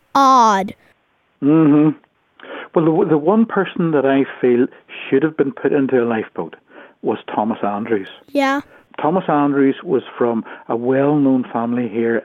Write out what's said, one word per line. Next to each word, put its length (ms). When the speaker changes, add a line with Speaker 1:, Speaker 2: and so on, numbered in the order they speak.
Speaker 1:
odd. 600
Speaker 2:
Mm-hmm. 540
Well, 100
the, 260
the 80
one 280
person 460
that 120
I 200
feel 260
should 140
have 140
been 160
put 200
into 300
a 20
lifeboat 520
was 160
Thomas 280
Andrews. 460
Speaker 1:
Yeah. 320
Speaker 2:
Thomas 280
Andrews 540
was 200
from 260
a 80
well-known 760
family 360
here 360